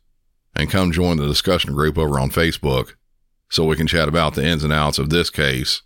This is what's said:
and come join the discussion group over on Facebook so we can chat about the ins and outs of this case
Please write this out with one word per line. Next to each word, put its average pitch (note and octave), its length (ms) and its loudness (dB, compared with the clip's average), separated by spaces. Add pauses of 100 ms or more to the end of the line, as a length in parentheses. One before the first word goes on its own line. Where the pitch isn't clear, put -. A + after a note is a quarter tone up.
(560)
and D2+ 140 -2
come F#2 220 0
join F2 260 2
the C#2+ 100 -2
discussion D2 460 0
group D#2 240 0
over D2 220 0
on C2+ 100 0
Facebook D2 640 -2 (560)
so - 160 0
we D#2 100 2
can D#2 120 -2
chat D#2+ 200 2
about D2+ 280 0
the C#2 100 -2
ins D#2 180 0
and D2+ 100 0
outs D2+ 240 0
of C#2+ 120 -2
this E2 200 2
case C2 560 -2